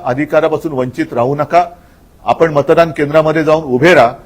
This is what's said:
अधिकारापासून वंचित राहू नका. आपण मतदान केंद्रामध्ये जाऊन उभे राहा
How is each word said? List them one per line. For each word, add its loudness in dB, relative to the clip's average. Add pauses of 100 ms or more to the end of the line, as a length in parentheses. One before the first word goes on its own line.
अधिकारापासून -2
वंचित -6
राहू -2
नका. 0 (600)
आपण 0
मतदान 2
केंद्रामध्ये 0
जाऊन 0
उभे 2
राहा 4 (120)